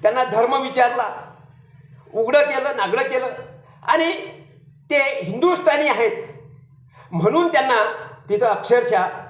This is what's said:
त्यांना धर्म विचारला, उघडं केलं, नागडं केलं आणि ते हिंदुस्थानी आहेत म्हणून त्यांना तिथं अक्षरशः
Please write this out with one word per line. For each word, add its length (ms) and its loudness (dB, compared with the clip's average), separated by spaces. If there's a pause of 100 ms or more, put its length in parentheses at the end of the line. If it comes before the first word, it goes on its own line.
त्यांना 220 0
धर्म 380 0
विचारला, 460 0 (1040)
उघडं 280 4
केलं, 360 0
नागडं 320 0
केलं 240 -2 (500)
आणि 280 0 (760)
ते 120 2 (200)
हिंदुस्थानी 680 0
आहेत 340 0 (920)
म्हणून 360 2
त्यांना 360 2 (460)
तिथं 160 0
अक्षरशः 600 2 (220)